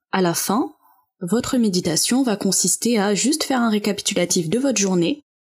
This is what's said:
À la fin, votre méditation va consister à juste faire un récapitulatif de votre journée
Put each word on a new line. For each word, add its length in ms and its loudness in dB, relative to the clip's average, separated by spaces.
À 120 0
la 100 2
fin, 400 -2
votre 380 0
méditation 640 0
va 140 0
consister 640 0
à 160 2
juste 300 0
faire 160 0
un 80 2
récapitulatif 800 0
de 100 0
votre 220 0
journée 400 0